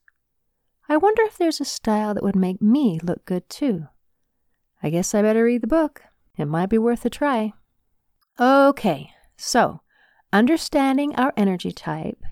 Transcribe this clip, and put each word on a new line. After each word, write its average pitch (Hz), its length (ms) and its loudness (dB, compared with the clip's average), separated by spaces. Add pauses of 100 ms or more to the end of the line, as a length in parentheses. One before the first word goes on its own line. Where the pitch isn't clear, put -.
(880)
I 302 80 2
wonder 427 260 2
if 440 160 -4
there's 330 220 0
a 285 40 -6
style 214 500 -2
that - 100 -4
would 196 100 0
make 185 260 0
me 220 380 2
look 170 260 -6
good 180 240 -6
too. 185 380 -4 (960)
I 151 80 -4
guess 170 240 -2
I 208 80 2
better 220 220 2
read 240 160 2
the 226 80 -4
book. 311 340 0 (340)
It 151 100 -4
might 160 200 -2
be 226 120 2
worth 233 260 -2
a 240 60 -2
try." 220 420 -2 (880)
Okay, 262 720 2 (240)
so - 460 -2 (500)
understanding 269 800 2
our 262 220 0
energy 185 340 -2
type 156 500 -8 (120)